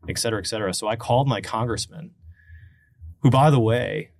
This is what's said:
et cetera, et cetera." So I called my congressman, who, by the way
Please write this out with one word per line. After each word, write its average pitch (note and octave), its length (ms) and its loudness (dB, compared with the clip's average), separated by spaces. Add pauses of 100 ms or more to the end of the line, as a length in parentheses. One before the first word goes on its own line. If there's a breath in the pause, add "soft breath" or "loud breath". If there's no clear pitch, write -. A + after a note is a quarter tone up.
et - 80 -4
cetera, A2 220 -2
et F#2 80 -8
cetera." G#2 260 -4
So - 140 -4
I A2+ 80 -2
called B2 320 2
my G#2+ 140 0
congressman, A2+ 680 -6 (1080 soft breath)
who, D3+ 80 8
by C3+ 200 6
the C#3 100 4
way A2 600 -2